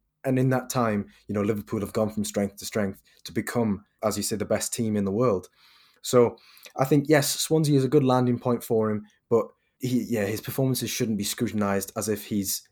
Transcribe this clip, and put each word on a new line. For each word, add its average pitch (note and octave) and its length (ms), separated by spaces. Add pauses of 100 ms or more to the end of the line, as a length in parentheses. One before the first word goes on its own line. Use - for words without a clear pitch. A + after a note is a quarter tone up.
(260)
and C3 120
in C3 120
that B2+ 200
time, A2 360 (220)
you G2+ 60
know, G#2 80
Liverpool G#2 380
have G2 140
gone G#2+ 160
from G#2 160
strength G2+ 320
to - 80
strength G2 360 (220)
to - 80
become, G#2+ 540 (180)
as G#2 140
you G2+ 60
say, A2 120
the G2 100
best - 280
team A2 240
in G2+ 80
the G2 60
world. G#2 360 (540)
So A#2+ 360 (380)
I - 80
think, C#3+ 240
yes, C#3+ 220
Swansea D3+ 480
is C3 80
a B2+ 40
good C#3+ 140
landing B2 360
point A#2+ 240
for A2 260
him, G#2+ 160 (240)
but A2+ 160 (320)
he, A#2+ 320
yeah, G#2+ 160
his G#2 160
performances C3 480
shouldn't A2+ 280
be G2+ 60
scrutinised G2+ 720
as G#2+ 140
if G#2 160
he's - 460